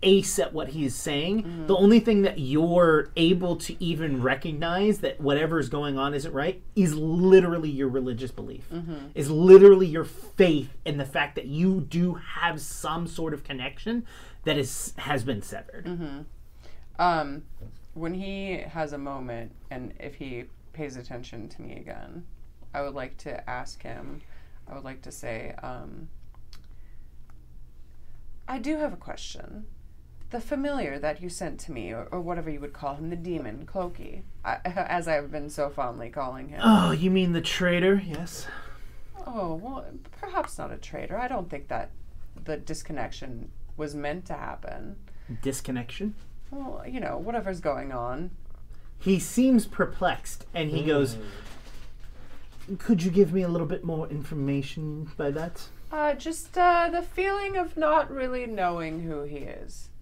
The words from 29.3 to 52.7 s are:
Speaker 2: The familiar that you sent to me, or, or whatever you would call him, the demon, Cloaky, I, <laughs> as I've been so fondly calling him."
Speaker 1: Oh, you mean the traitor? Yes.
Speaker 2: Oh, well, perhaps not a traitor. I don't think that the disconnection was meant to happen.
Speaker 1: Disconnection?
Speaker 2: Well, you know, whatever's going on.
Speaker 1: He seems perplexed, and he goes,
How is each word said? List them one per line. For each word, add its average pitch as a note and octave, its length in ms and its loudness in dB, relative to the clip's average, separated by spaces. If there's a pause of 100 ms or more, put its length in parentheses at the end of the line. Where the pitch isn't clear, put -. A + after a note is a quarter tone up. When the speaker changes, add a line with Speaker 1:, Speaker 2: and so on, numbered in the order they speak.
Speaker 2:
The A#3 100 -6
familiar C4+ 560 -4
that D3 240 -4
you F3+ 80 -8
sent D#3+ 320 -8
to - 100 -10
me, G#2+ 200 -8
or, A2+ 200 -8
or - 80 -6
whatever E3 300 -4
you D3 100 -6
would C#3+ 140 -10
call C#3+ 220 -6
him, D#3+ 160 -8
the F3 40 -6
demon, D#3+ 560 -6
Cloaky, F3+ 520 -6 (200)
I, - 180 -2
<laughs> - 40 -6
as F3 420 -2
I've C#3+ 240 0
been D3 180 -6
so C#3+ 200 -4
fondly A#2+ 400 -6
calling C3 400 -8
him." D3+ 140 -12
Speaker 1:
Oh, G3 280 8
you D#3+ 200 2
mean F#3 220 4
the E3 80 0
traitor? F3+ 640 2
Yes. E3 420 -8 (800)
Speaker 2:
Oh, G3+ 280 -4
well, A#3+ 320 -8 (340)
perhaps F4+ 380 -4
not D3 140 -8
a - 60 -10
traitor. - 400 -8
I B3 100 -4
don't G#3+ 220 -6
think - 200 -8
that A2+ 220 -6 (540)
the D#3 120 -4
disconnection C3 960 -6 (260)
was D3+ 180 -6
meant D3 300 -6
to - 80 -8
happen. - 640 -8 (440)
Speaker 1:
Disconnection? C3+ 720 -4 (360)
Speaker 2:
Well, C#4 360 -8
you B3+ 120 -6
know, C3+ 180 -4
whatever's G3 420 -4
going C#3 320 -2
on. B2+ 400 -4 (680)
Speaker 1:
He F#3 200 4
seems B3+ 460 4
perplexed, - 880 -2
and D#3+ 180 -2
he D#3 120 0
goes, C#3+ 320 2 (1500)